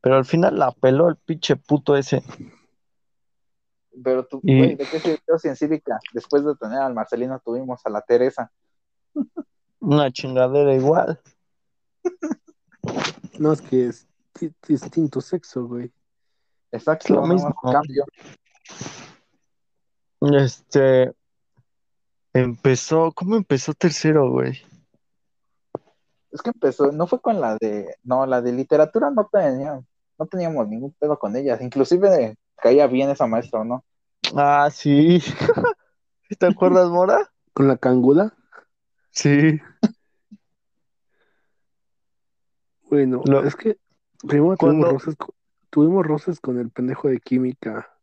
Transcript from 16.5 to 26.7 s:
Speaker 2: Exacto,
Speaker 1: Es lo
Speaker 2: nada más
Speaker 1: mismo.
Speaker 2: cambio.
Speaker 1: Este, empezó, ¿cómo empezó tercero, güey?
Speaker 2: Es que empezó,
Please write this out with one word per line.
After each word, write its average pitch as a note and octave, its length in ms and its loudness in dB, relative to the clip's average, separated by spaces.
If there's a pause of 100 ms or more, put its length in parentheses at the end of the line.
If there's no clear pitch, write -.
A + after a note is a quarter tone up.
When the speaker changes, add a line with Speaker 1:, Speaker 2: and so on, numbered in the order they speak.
Speaker 2:
Exacto, D3+ 320 -4
Speaker 1:
Es - 60 -4
lo - 120 4
Speaker 2:
nada E3 120 0
más - 0 - (100)
Speaker 1:
mismo. - 280 -4
Speaker 2:
cambio. C#3+ 320 -2 (2250)
Speaker 1:
Este, C3+ 920 2 (1200)
empezó, C3 800 0
¿cómo G3 240 -4
empezó D#3 380 -2
tercero, D#3 560 0
güey? C3 300 -4 (1700)
Speaker 2:
Es - 120 -20
que A#3 80 -6
empezó, C#3+ 420 0